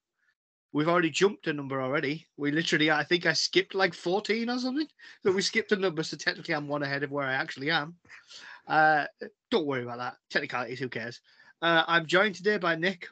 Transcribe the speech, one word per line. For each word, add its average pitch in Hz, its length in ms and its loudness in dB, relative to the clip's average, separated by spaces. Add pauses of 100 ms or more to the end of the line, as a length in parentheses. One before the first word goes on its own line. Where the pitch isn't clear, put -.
(720)
We've 151 160 2
already 170 220 4
jumped 190 380 2
a 156 40 0
number 135 300 -4
already. 143 440 -2 (100)
We 143 160 -2
literally, 156 400 2
I 151 100 2
think 175 240 0
I 165 60 4
skipped, - 420 0
like, 190 180 2
fourteen 208 560 -2
or 247 120 -2
something. 262 260 -2 (380)
So 196 80 4
we 190 100 2
skipped 214 300 0
a 208 40 6
number, 170 280 0
so 156 120 -8
technically 170 380 -4
I'm 147 140 -4
one 143 160 -2
ahead 139 180 -4
of 143 80 -4
where 139 160 -4
I 131 80 -2
actually 151 380 -4
am. 165 240 -2 (720)
Uh, 151 380 4 (440)
don't 175 160 2
worry 131 160 0
about 120 160 -10
that. 123 160 -8 (160)
Technicalities, 127 480 -4
who 127 100 -4
cares? 117 320 -8 (400)
Uh, 165 280 4
I'm 165 180 2
joined 180 300 2
today 208 220 0
by 170 180 0
Nick. 175 360 -2